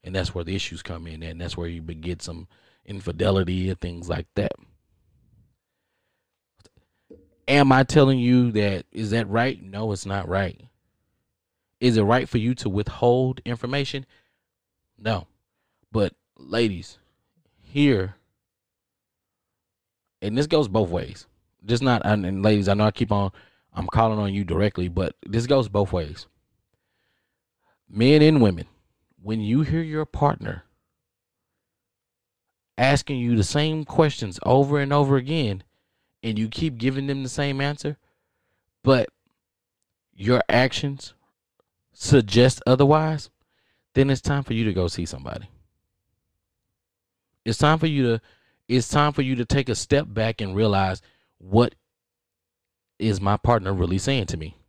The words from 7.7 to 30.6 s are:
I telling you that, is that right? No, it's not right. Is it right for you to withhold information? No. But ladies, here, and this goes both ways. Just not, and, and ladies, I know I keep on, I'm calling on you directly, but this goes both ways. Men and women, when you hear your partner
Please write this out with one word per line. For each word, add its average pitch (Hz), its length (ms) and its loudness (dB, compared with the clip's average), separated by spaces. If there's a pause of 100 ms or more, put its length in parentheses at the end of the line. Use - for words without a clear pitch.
I 131 120 6
telling 135 360 4
you 123 340 4
that, 104 400 -2
is 107 180 -6
that 110 180 -2
right? 117 340 -2
No, 101 300 -8
it's 95 140 -8
not 98 200 -6
right. 92 320 -4 (1200)
Is 120 180 4
it 107 40 4
right 117 240 2
for - 120 -4
you 120 160 -2
to 110 160 -6
withhold 120 760 0
information? 131 600 -8 (920)
No. 101 280 -6 (680)
But 104 220 0 (240)
ladies, 95 600 -4 (600)
here, 120 540 0 (2000)
and 107 160 -4
this 147 80 0
goes 151 200 0
both 98 220 0
ways. - 380 -8 (400)
Just 120 160 0
not, 123 240 2
and, 104 180 2
and 95 180 -4
ladies, 104 260 2
I 98 60 4
know 107 120 2
I 107 40 4
keep 107 220 -4
on, 101 200 0 (440)
I'm 92 120 -8
calling 110 300 2
on 101 140 -2
you 101 120 -4
directly, 90 440 -2
but 87 280 -4 (100)
this 113 200 -2
goes 131 220 2
both 101 240 0
ways. 78 340 -6 (1600)
Men 135 320 4
and 151 180 6
women, 90 260 2 (540)
when 110 200 -6
you 113 220 0
hear 160 200 -2
your 156 240 -6
partner - 580 -2 (2250)